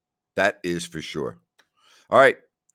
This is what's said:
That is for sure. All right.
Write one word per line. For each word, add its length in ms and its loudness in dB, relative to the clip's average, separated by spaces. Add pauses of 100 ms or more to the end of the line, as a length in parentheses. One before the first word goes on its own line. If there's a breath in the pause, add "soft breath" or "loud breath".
(340)
That 300 -2
is 200 -6
for 160 -14
sure. 380 -12 (720 soft breath)
All 80 4
right. 200 4 (360)